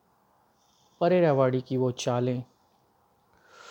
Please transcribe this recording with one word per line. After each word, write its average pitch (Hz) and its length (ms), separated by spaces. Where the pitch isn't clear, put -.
परे 175 200
रेवाड़ी 135 400
की 131 160
वो 127 140
चालें, 123 520